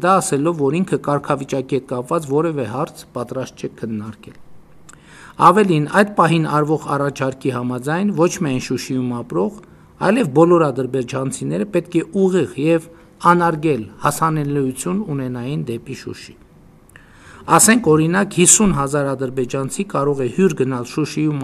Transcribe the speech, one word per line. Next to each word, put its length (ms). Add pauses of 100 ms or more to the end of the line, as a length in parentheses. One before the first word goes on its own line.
դա, 160
ասելով, 400
որ 160
ինքը 240
կարգավիճակի 800
հետ 100
կապված 400
որևէ 400
հարց 360 (120)
պատրաստ 480
չէ 60 (100)
քննարկել։ 540 (1120)
Ավելին, 380 (100)
այդ 220
պահին 400
արվող 380
առաջարկի 600
համաձայն 640
ոչ 120 (120)
միայն 220
Շուշիում 540
ապրող, 340 (460)
այլև 360
բոլոր 320
ադրբեջանցիները 1040
պետք 240
է 80 (160)
ուղիղ 400
և 320 (400)
անարգել 560 (160)
հասանելիություն 960 (160)
ունենային 560
դեպի 320
Շուշի։ 320 (1120)
Ասենք, 480
օրինակ, 400
հիսուն 400
հազար 400
ադրբեջանցի 720
կարող 320
է 160
հյուր 240
գնալ 320
Շուշիում 520